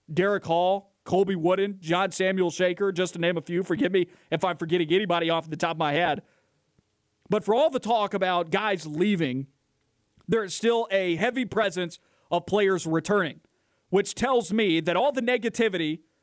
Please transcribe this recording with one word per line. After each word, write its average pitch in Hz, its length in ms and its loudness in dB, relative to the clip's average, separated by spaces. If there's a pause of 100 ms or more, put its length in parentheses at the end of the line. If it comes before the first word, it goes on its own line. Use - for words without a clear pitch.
(120)
Derek 190 340 0
Hall, 180 480 0 (100)
Colby 190 320 0
Wooden, 185 460 0
John 180 300 0
Samuel 190 400 0
Shaker, 185 400 0
just 180 220 -2
to 180 60 -8
name 170 180 0
a 160 40 -2
few. 175 220 -2
Forgive 180 280 0
me 185 160 2 (240)
if 160 140 0
I'm 175 120 -2
forgetting 170 360 -2
anybody 175 360 0
off 160 200 -2
the 156 80 -6
top 165 140 -2
of 156 60 -6
my 151 160 0
head. 160 280 0 (1080)
But 208 140 0
for 202 100 0
all 285 160 4
the 269 100 -2
talk 208 340 0
about 180 380 0
guys 190 360 -2
leaving, 151 600 0 (800)
there 220 160 0
is 185 100 -8
still 226 360 0
a 185 280 0
heavy 240 280 -2
presence 185 540 -2 (320)
of 175 140 0
players 190 420 0
returning, 160 540 0 (480)
which 196 260 0
tells 240 380 0
me 202 260 2
that 170 160 0
all 247 160 2
the 262 100 -2
negativity 214 800 -2 (240)